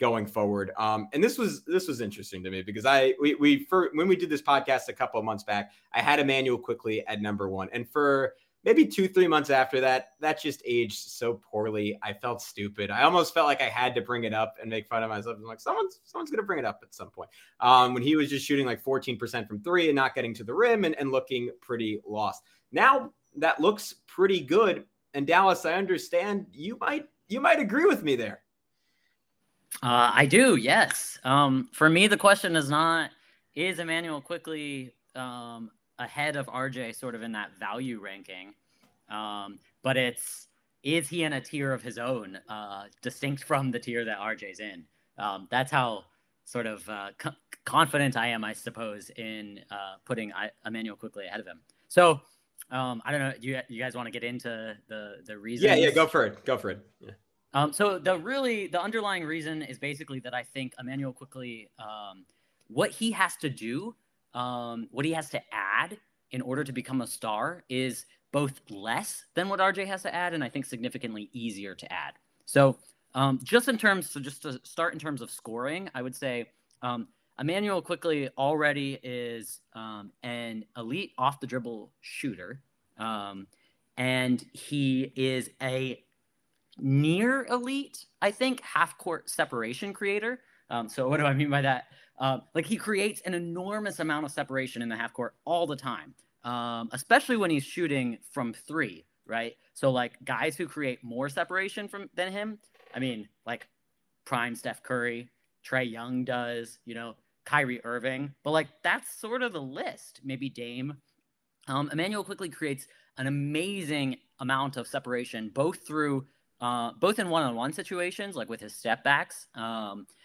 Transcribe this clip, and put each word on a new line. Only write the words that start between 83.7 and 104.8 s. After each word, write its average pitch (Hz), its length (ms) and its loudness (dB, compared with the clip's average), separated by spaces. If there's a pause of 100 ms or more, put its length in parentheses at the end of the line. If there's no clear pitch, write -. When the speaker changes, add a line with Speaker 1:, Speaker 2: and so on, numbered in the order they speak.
Speaker 2:
and 127 560 0
he 135 600 -2
is 131 360 0 (120)
a 131 400 -4 (760)
near 170 680 2
elite, 254 600 -6 (140)
I 202 100 2
think, 254 320 -2
half-court - 680 0
separation 131 600 -2
creator. 208 480 -2 (300)
Um, 117 180 -4
so 127 200 -2
what 147 100 2
do 147 80 4
I 139 80 4
mean 143 160 2
by 139 120 2
that? 131 220 2 (340)
Uh, 135 200 0 (160)
like, 160 100 0
he 208 120 -2
creates 214 460 -2
an 185 120 -4
enormous 180 640 -6
amount 156 260 0
of 139 60 -6
separation 131 520 -4
in 117 60 -4
the 113 80 -4
half 117 160 -6
court 120 220 -6 (100)
all 170 220 0
the 143 100 -4
time, 123 380 -10 (300)
um, 120 480 -4
especially 254 440 2
when 196 140 2
he's 143 140 0
shooting 139 540 -2 (120)
from 120 220 -4
three, 107 520 -6 (220)
right? 117 300 -6 (160)
So, 135 180 0
like, 123 340 -2
guys 135 320 -2
who 170 120 -6
create 135 340 -6
more 123 260 -6
separation 185 600 -4
from, 196 260 -12
than 185 160 -2
him, 208 280 -8 (360)
I 120 60 -6
mean, 117 280 -4 (180)
like, 117 200 -8 (580)
prime 120 300 -2
Steph 113 280 -8